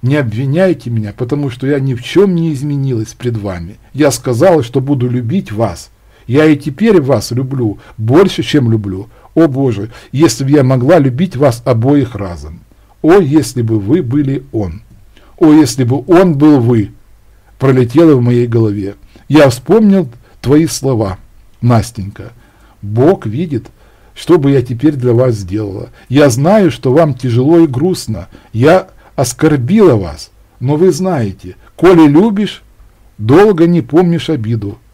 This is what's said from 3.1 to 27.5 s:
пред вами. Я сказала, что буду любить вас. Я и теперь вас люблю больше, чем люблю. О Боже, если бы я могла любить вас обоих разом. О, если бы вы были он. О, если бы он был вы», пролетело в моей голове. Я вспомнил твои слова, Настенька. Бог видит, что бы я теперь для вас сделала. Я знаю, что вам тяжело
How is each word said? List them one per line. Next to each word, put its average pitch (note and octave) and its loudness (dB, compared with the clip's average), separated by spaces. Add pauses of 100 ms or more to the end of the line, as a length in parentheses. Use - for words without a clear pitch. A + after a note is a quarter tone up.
пред A#2 -6
вами. F#2 -10 (160)
Я C#3 2
сказала, C#3 0
что C3 -4
буду B2+ -2
любить B2 -4
вас. G2 -6 (360)
Я C#3 2
и D#3 4
теперь F3+ 0
вас C3 -2
люблю B2+ -4 (180)
больше, D3+ 0
чем C3 0
люблю. G2+ -4 (260)
О E3 4
Боже, B2+ -4 (220)
если C3+ 0
бы C3+ -2
я C#3+ 4
могла C3 2
любить C#3 -2
вас B2+ 0
обоих C3 0
разом. F2 -12 (400)
О, F3 4
если C#3 0
бы A2 -2
вы G#2+ 0
были C3+ -4
он. G2+ -8 (560)
О, D#3+ 4
если C#3+ 2
бы B2+ -2
он F3+ 4
был D3 4
вы», A2+ 0 (680)
пролетело C3+ 4
в B2 0
моей A#2+ 0
голове. G#2 -2 (320)
Я C#3+ 4
вспомнил G3 2 (320)
твои D3+ 2
слова, A2 -4 (420)
Настенька. A#2 -4 (500)
Бог B2+ 0
видит, B2+ -6 (460)
что - 2
бы C#3 0
я C3+ 2
теперь B2+ -2
для B2 -2
вас A#2+ 2
сделала. G2+ -10 (180)
Я C#3+ 4
знаю, D#3+ 2
что B2+ -4
вам D3+ 2
тяжело C3 2